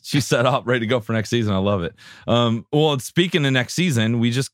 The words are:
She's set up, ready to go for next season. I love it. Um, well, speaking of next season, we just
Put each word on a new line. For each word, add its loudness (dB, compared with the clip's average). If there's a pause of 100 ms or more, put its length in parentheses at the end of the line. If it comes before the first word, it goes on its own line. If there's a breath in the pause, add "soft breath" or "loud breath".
She's -2
set 2
up, 0
ready 0
to -2
go 0
for -6
next -2
season. 0
I 0
love 0
it. -6 (320 loud breath)
Um, 0
well, 2
speaking 0
of 2
next -2
season, 0
we 2
just -4